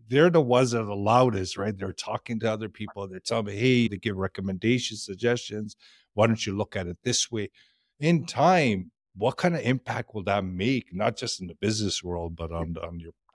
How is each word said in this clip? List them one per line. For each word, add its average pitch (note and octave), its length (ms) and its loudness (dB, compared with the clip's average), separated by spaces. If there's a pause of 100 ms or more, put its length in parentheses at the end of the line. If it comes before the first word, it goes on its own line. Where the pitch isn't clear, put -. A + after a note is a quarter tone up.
They're D3 220 6
the E3 100 6
ones B2 320 4
that A#2 100 0
are G#2+ 40 -4
the G2+ 100 -4
loudest, G#2+ 640 4
right? G2+ 200 -4
They're F#2+ 140 -4
talking A2 480 -6
to A2 120 0
other G#2+ 180 -4
people. G#2 380 -10
They're F#2 120 -14
telling A2+ 280 -2
me, G2+ 100 -8
"Hey," A#2+ 320 4
they G2+ 80 -6
give G#2 180 -4
recommendations, G2 880 -2
suggestions. G#2+ 720 -4 (380)
"Why G#2+ 140 4
don't A2+ 180 0
you G2 100 -4
look G2+ 220 -4
at F2+ 100 -6
it E2+ 160 -10
this - 260 0
way?" G#2+ 200 -4 (500)
In D#3 260 2
time, C#3 680 2 (220)
what A#2+ 220 0
kind E3+ 200 2
of C#3 60 -4
impact A#2 520 -2
will G#2 100 -8
that G2 220 0
make, G#2 480 -2
not G#2+ 240 -2
just - 240 -8
in F2+ 60 -10
the E2+ 80 -14
business G#2+ 460 -2
world, E2+ 360 -6
but E2 160 -6
on, E2 280 -4
on E2+ 200 -10
your E2 100 -16 (240)